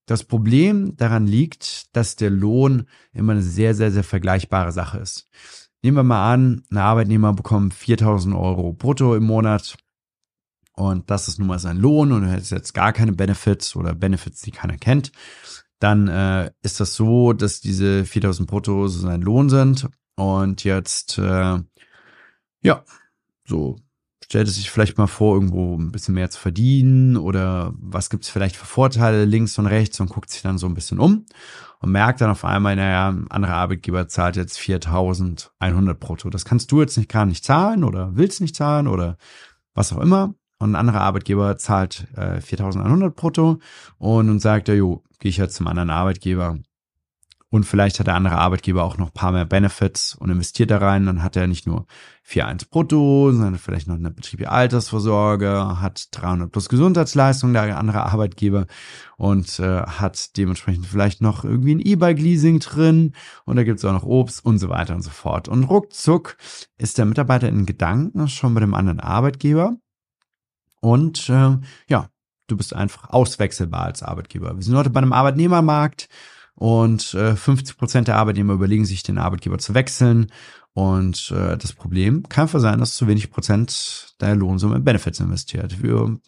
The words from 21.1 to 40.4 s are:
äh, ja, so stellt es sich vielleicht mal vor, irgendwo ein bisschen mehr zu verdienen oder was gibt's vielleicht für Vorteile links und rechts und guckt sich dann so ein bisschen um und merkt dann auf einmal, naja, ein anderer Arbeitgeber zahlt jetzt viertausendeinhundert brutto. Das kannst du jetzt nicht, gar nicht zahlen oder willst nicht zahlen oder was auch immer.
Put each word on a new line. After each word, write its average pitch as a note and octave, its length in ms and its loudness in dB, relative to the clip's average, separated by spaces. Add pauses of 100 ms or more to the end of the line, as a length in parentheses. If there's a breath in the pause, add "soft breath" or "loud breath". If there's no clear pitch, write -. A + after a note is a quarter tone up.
äh, F#2 400 0 (1040 soft breath)
ja, - 200 2 (640 soft breath)
so D#2 320 -4 (460)
stellt A2 240 0
es F#2+ 80 -4
sich G2 140 -8
vielleicht G#2+ 300 0
mal G#2 80 2
vor, G#2+ 260 2
irgendwo F2+ 420 0
ein E2 160 -4
bisschen F#2+ 220 -6
mehr F#2 160 -2
zu - 100 -18
verdienen C3 800 4
oder F#2 600 -2
was F2+ 320 -8
gibt's - 180 -6
vielleicht F#2+ 260 -2
für - 120 -20
Vorteile A#2 580 2
links A2 320 0
und G#2 80 2
rechts G#2 340 0
und F#2 120 -4
guckt - 180 -12
sich - 140 -14
dann F#2+ 160 -2
so F2+ 80 -4
ein F2 80 -2
bisschen - 240 -6
um G#3+ 260 4 (540 loud breath)
und F#2+ 120 -2
merkt A2 300 2
dann A2 80 4
auf G2 160 -2
einmal, G2 300 0
naja, F#2+ 340 0
ein F#2 220 -6
anderer F#2 240 -2
Arbeitgeber F2+ 520 -2
zahlt F2 280 -2
jetzt F#2 240 -6
viertausendeinhundert F2+ 1400 -2
brutto. - 300 -10
Das F#2+ 160 -8
kannst - 260 -2
du C#3+ 80 4
jetzt D3 160 0
nicht, A2 140 -2
gar G#2+ 160 0
nicht F2+ 180 -2
zahlen F#3 400 2
oder F#2 320 -2
willst F#3 240 0
nicht F3 160 -4
zahlen D3 320 0
oder F2 300 -2 (560 loud breath)
was - 200 -2
auch E2 60 -6
immer. G3 360 2 (240)